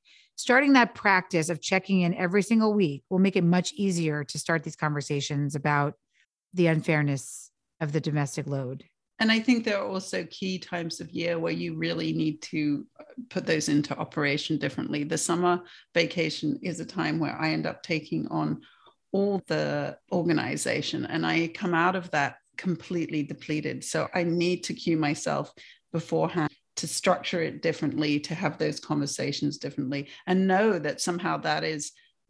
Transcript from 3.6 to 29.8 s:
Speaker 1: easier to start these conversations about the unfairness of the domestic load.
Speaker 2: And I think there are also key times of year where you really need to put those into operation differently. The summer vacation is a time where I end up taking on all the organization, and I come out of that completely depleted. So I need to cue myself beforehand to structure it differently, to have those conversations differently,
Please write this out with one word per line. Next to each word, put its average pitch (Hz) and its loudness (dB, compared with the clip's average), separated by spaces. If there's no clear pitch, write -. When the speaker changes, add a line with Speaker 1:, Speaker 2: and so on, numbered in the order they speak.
Speaker 1:
easier 170 0
to 151 -8
start 160 0
these 160 -8
conversations 143 -2
about 147 2
the 180 4
unfairness 151 0
of 151 -2
the 156 0
domestic 147 -2
load. 135 -6
Speaker 2:
And 220 2
I 220 4
think 226 4
there 208 0
are 208 -2
also 190 -4
key 185 -4
times 170 -6
of 160 -12
year 165 -2
where 165 -2
you 170 -4
really 160 -2
need 156 -2
to 147 -2
put - -4
those 160 2
into 147 2
operation 151 -2
differently. 147 -4
The 165 -2
summer 175 2
vacation 160 0
is 170 -6
a 156 -8
time 160 -2
where 151 -2
I 156 -2
end 156 -2
up 160 -6
taking 160 -4
on 156 -2
all 196 0
the 147 -2
organization, 151 0
and 160 -4
I 165 2
come 175 -4
out 175 2
of 175 -6
that 139 0
completely 165 -2
depleted. 151 -6
So - -2
I 175 0
need 175 0
to - -6
cue 165 0
myself 147 -2
beforehand 160 0
to - -6
structure - 0
it - -4
differently, 151 0
to 151 -6
have 165 -4
those 151 -2
conversations 143 -2
differently, 139 -6